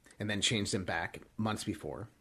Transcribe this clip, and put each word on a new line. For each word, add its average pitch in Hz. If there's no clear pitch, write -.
and 104
then 104
changed 101
them 98
back 85
months 107
before. 78